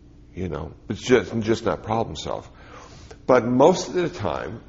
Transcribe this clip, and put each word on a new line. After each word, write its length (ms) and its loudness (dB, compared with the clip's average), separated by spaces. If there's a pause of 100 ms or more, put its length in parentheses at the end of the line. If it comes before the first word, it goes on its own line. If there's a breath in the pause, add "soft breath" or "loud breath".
(340)
You 140 -6
know, 240 -8 (160)
it's 140 -8
just, 400 4
just 240 0
not 180 -2
problem 320 -4
solve. 340 -10 (800 loud breath)
But 180 6
most 440 4
of 60 -6
the 120 0
time, 600 -6